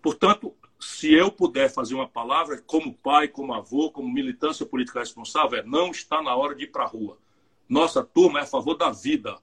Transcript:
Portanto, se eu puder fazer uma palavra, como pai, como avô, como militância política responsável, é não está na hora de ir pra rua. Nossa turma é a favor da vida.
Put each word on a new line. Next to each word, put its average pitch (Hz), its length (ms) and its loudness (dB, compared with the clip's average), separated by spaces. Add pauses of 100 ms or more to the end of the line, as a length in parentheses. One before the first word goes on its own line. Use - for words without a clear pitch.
Portanto, 190 500 2 (260)
se - 360 2
eu 185 160 6
puder 135 420 0
fazer 123 220 -6
uma 131 120 -4
palavra, 139 600 -4
como 156 260 -2
pai, 147 340 2
como 139 280 -10
avô, 135 360 -2
como 127 220 -8
militância 135 540 -4
política 123 320 -4
responsável, 120 600 -4
é - 20 -16
não 151 280 -2
está 156 300 -4
na 131 160 -2
hora 143 180 -2
de 143 100 -10
ir 143 80 -16
pra 135 120 -4
rua. 107 320 -10 (500)
Nossa 139 380 2
turma 160 360 4
é - 20 -6
a 143 40 -8
favor 147 300 -2
da 160 140 0
vida. 113 520 -4